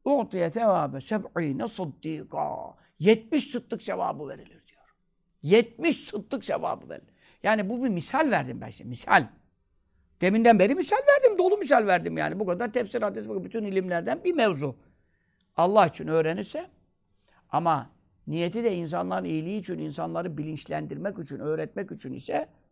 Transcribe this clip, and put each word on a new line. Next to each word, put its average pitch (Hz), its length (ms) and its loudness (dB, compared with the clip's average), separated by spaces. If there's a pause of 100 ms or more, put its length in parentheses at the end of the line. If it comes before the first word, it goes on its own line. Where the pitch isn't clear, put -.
"U'tiye 190 460 0
tevabe 165 500 2
seb'ine 160 640 -4
sıddîkâ." 156 1080 -8 (240)
Yetmiş 220 520 2
sıddık - 320 -8
sevabı 175 460 -4
verilir - 380 -18
diyor. - 300 -20 (460)
Yetmiş 226 600 2
sıddık - 400 -8
sevabı - 440 -4
verilir. - 260 -16 (280)
Yani 208 260 0
bu 240 160 -4
bir 262 40 0
misal 254 420 0
verdim 127 300 -2
ben 117 100 -12
size. - 140 -18
Misal. 127 440 2 (920)
Deminden 220 380 8
beri 208 160 6
misal 370 220 0
verdim. 554 420 6
Dolu 370 200 4
misal 226 280 4
verdim 170 300 2
yani. 156 220 -2
Bu 208 80 -2
kadar 208 260 -2
tefsir, 226 300 -2
hadis, 208 240 -4
fıkıh, 196 180 -6
bütün 220 200 -6
ilimlerden 185 600 -2
bir 349 100 2
mevzu. 160 420 0 (800)
Allah 185 300 6
için 156 220 -6
öğrenirse 170 640 -2 (800)
ama 156 400 0 (360)
niyeti 170 380 -2
de 202 120 2
insanların 180 480 -4
iyiliği 170 360 -4
için, 175 180 -8
insanları 160 600 -6
bilinçlendirmek 156 800 -8
için, 143 200 -10
öğretmek 156 520 -6
için 131 220 -12
ise 131 360 -6 (240)